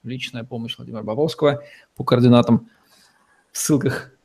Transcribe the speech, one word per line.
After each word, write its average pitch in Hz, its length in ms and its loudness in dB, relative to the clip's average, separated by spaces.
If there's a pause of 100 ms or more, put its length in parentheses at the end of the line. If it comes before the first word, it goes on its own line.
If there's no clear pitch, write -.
личная 123 400 -12
помощь 117 340 -12
Владимира 117 260 -14
Бобровского 143 600 -2 (320)
по 135 80 -10
координатам 123 640 4 (840)
в - 60 -14
ссылках - 540 -2 (140)